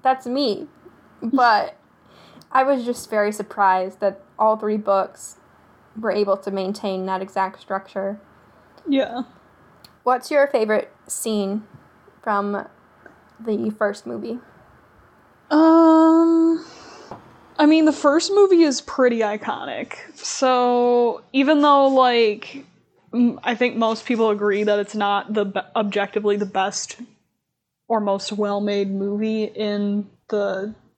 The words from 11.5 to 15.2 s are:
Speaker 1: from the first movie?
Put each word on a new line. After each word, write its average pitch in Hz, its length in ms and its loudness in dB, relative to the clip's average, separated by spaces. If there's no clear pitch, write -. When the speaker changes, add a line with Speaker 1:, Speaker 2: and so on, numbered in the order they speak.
Speaker 1:
from 202 460 -4
the 220 400 -4
first 208 260 -4
movie? 233 320 -10